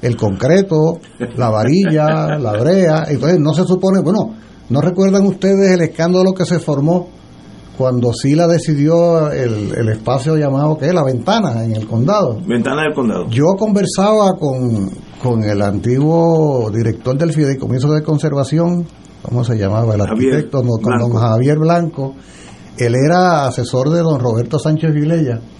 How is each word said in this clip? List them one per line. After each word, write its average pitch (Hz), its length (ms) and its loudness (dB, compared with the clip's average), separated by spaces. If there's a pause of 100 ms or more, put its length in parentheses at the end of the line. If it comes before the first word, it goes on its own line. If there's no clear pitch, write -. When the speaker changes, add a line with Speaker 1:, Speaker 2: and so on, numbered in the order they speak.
Speaker 1:
el 120 140 -2
concreto, 156 840 0 (360)
la 123 140 0
varilla, 156 880 0
<laughs> - 0 -
la 117 140 -4
brea. 160 560 2
Entonces 151 320 0
no 151 120 2
se 170 120 0
supone, 190 400 0
bueno, 190 320 -2 (340)
¿no 131 100 0
recuerdan 190 460 2
ustedes 190 480 2
el 175 60 0
escándalo 175 520 0
que 185 120 -2
se 165 160 -2
formó 160 480 0 (680)
cuando 123 360 0
Sila 147 340 0
decidió 160 840 2
el, 113 440 -2
el 110 120 0
espacio 127 480 -2
llamado, 147 420 0
¿qué? 147 140 -2
La 170 100 0
Ventana 131 600 -2
en 113 100 -2
el 107 140 -6
condado? 135 580 0
Speaker 2:
Ventana 135 360 -2
del 151 120 -2
condado. 101 340 -2
Speaker 1:
Yo 135 200 2 (100)
conversaba 202 800 2
con, 123 500 0 (340)
con 117 220 0
el 104 160 0
antiguo 131 1120 2
director 117 440 -2
del 160 160 0
Fideicomiso 139 580 0
de 151 100 0
Conservación, 156 840 0 (340)
¿cómo 120 240 -4
se 117 140 -2
llamaba? 107 360 0
El 104 120 0
Speaker 2:
Javier 123 300 0
Speaker 1:
arquitecto, 143 260 -2
no, 120 80 0 (120)
con 120 120 0
Speaker 2:
Blanco. 117 140 0
Speaker 1:
don 120 120 0
Javier 120 380 2
Blanco. 160 560 -2 (640)
Él 117 160 0
era 160 520 2
asesor 127 440 -2
de 170 100 2
don 156 200 0
Roberto 117 380 -2
Sánchez 156 360 0
Vilella. 147 460 0 (200)